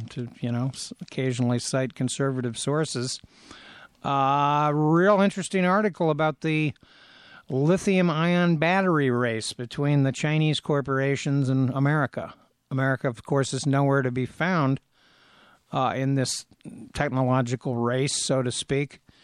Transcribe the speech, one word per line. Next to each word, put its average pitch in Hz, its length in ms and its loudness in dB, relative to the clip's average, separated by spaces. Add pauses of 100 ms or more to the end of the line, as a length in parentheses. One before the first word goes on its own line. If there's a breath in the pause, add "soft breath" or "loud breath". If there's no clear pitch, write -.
to, 123 180 -10 (140)
you 120 100 -2
know, 123 220 -2
s-, - 180 -14 (100)
occasionally 123 580 -2
cite 131 360 -4
conservative 127 640 -2
sources, 139 640 -4 (800 loud breath)
uh, 143 720 2
real 170 460 4
interesting 190 440 0
article 185 440 2
about 156 320 0
the 156 320 0 (760 loud breath)
lithium-ion 175 1080 2
battery 165 520 2
race 120 440 0
between 143 500 0
the 135 80 2
Chinese 156 480 0
corporations 139 920 0
and 131 220 2
America. 139 640 -2 (380)
America, 135 360 0
of 117 160 -6
course, 139 300 0
is 131 120 -4
nowhere 139 380 2
to 127 80 -2
be 127 140 -2
found, 156 540 0 (920 soft breath)
uh, 131 240 -2
in 135 200 0
this - 300 -4 (480)
technological 131 800 -2
race, 123 480 -2
so 131 200 0
to 120 80 -4
speak. - 480 -4 (240 soft breath)